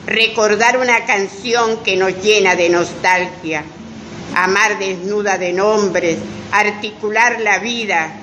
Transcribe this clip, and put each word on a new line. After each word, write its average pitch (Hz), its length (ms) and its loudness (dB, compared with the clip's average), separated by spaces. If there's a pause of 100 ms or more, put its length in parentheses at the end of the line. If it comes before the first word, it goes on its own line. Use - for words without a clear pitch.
recordar 220 720 2
una 233 300 2
canción 226 720 0
que 190 180 0
nos 185 260 0
llena 202 320 4
de 175 140 2
nostalgia, 170 960 0 (720)
amar 196 420 2
desnuda 190 600 -2
de 180 140 -2
nombres, 180 680 2 (340)
articular 214 880 0
la 202 200 2
vida. 196 520 -2 (100)